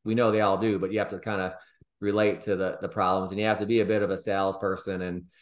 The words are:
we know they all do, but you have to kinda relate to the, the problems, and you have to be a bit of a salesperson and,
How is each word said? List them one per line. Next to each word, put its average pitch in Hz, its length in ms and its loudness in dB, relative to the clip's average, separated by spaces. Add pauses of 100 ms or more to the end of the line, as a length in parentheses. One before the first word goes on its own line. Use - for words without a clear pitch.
we 110 100 -2
know 113 180 4
they 107 100 4
all 98 160 4
do, 104 200 2
but 92 140 -2
you 107 80 -2
have 104 100 -2
to 95 100 -8
kinda 95 360 -4 (460)
relate 101 400 2
to 101 160 -2
the, 92 240 -2
the 98 80 -6
problems, 95 420 0
and 98 80 -4
you 107 60 0
have 107 140 2
to 104 60 -4
be 113 140 4
a 104 60 2
bit 107 160 2
of 98 80 0
a 95 80 -2
salesperson 98 840 -2
and, 90 240 -6 (160)